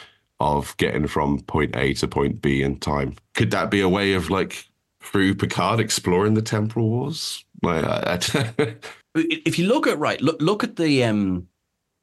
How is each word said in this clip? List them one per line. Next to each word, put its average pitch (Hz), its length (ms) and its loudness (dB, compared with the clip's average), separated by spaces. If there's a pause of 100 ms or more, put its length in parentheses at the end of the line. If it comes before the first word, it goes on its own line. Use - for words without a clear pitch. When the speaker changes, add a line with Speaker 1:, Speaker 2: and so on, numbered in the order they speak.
(400)
Speaker 1:
of 73 380 -2
getting 76 300 0
from 73 340 0
point 76 340 -2
A 69 200 0
to - 120 -2
point - 340 -2
B 69 220 2
in 67 160 -2
time. 71 360 -2 (200)
Could - 160 0
that 98 200 0
be 101 100 4
a 92 80 4
way 98 240 2
of, 92 180 0
like, 95 340 -2 (360)
through 98 340 2
Picard 95 440 0
exploring 98 540 2
the 110 80 2
Temporal 110 480 0
Wars? 135 560 -4 (180)
Like, 85 200 2
I, - 360 0 (400)
I 117 160 -2 (180)
<laughs> - 120 -20 (100)
Speaker 2:
i-, 160 300 0
if 160 140 0
you 175 80 2
look 277 200 2
at, 190 120 2
right, 120 220 0
look, 143 200 0
look 208 220 2
at - 120 -4
the, 147 280 4
um, 98 440 0 (560)